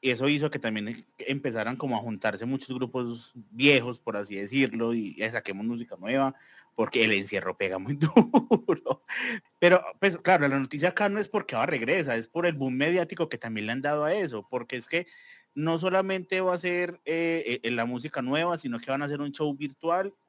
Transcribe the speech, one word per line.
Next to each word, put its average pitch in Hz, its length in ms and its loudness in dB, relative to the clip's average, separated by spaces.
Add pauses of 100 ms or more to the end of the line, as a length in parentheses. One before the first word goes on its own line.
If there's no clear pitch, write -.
eso 131 280 2
hizo 147 220 2
que 131 80 -6
también 107 300 -2
e-, - 160 -12 (120)
empezaran 123 580 -2
como 127 220 -2
a - 40 0
juntarse 107 440 -2
muchos 131 300 -4
grupos 120 560 -4 (200)
viejos, 123 480 4
por 110 160 -4
así 104 200 -6
decirlo, 113 580 0
y, 107 260 -4
eh, 110 120 -2
saquemos 104 340 -6
música 117 320 -6
nueva, 135 380 0 (400)
porque 113 280 2
el 110 80 4
encierro 95 460 0
pega 95 220 -2
muy 127 160 -4
<laughs> 220 720 6
duro. - 360 -2 (560)
Pero, 175 240 8 (160)
pues, 185 180 0
claro, 170 300 4
la 139 120 0
noticia 147 300 -2
acá 202 200 0
no 202 100 -2
es 202 100 -4
porque 190 260 -4
va 113 80 2
a 151 40 0
regresa, 139 480 0
es 113 120 -4
por 170 180 -2
el 170 80 2
boom 131 220 -2
mediático 170 540 0
que - 80 -8
también 110 300 -6
le 113 40 -4
han 131 100 -4
dado 147 240 0
a 160 80 2
eso, 143 360 -4
porque 123 260 -6
es 120 120 -10
que 175 200 -2 (480)
no 165 220 0
solamente 185 640 0
va 185 140 2
a - 20 -6
ser, 175 480 -2
eh, 165 580 0
eh, 117 80 0
la 117 140 0
música 123 360 -6
nueva, 156 360 0
sino 120 220 -6
que 135 120 -8
van 139 100 -2
a 147 40 -4
hacer 143 160 -4
un 143 100 -6
show 147 240 -2
virtual 165 580 -2 (160)